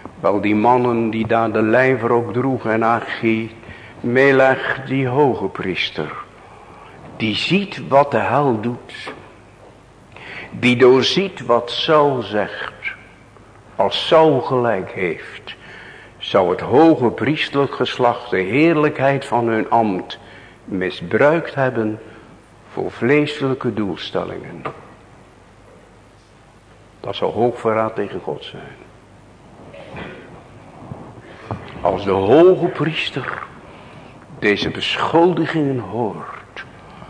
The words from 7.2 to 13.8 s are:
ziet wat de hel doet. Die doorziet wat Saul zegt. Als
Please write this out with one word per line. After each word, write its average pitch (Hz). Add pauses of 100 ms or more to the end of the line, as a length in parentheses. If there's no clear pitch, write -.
ziet 190
wat 139
de 117
hel 117
doet. - (1400)
Die 120
doorziet 127
wat 120
Saul 147
zegt. 101 (1040)
Als -